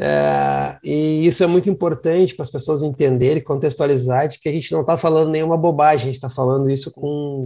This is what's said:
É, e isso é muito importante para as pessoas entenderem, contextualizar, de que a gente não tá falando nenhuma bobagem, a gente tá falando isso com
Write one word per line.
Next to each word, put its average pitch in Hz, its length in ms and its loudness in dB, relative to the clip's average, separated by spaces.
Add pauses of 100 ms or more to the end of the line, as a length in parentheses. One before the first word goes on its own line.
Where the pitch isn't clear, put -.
É, 71 800 0
e 156 440 0
isso 180 160 2
é 170 40 2
muito 175 220 2
importante 170 640 0
para - 80 -10
as 135 80 -8
pessoas 147 320 -2
entenderem, 139 640 0
contextualizar, 139 840 0
de 135 120 -10
que 156 100 -6
a - 20 -2
gente 156 200 -4
não 160 120 0
tá 165 140 0
falando 160 320 2
nenhuma 160 280 0
bobagem, 151 480 2
a 131 80 -4
gente - 80 -14
tá 135 80 -8
falando 135 420 0
isso 139 200 -4
com 143 540 -6